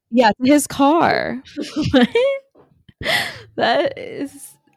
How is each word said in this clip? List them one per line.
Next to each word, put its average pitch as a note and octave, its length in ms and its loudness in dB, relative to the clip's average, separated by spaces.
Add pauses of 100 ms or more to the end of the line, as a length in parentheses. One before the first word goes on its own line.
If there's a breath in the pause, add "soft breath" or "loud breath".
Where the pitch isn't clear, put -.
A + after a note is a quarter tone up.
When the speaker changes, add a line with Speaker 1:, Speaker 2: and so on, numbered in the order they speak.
(100)
Speaker 1:
Yeah, A#3 200 4
to B3+ 220 0
his D4 140 4
car. C4+ 760 0 (140)
Speaker 2:
<laughs> D4 360 -6
What? B3 160 4 (1500 loud breath)
That B3+ 420 0
is, C#4 340 -12 (440)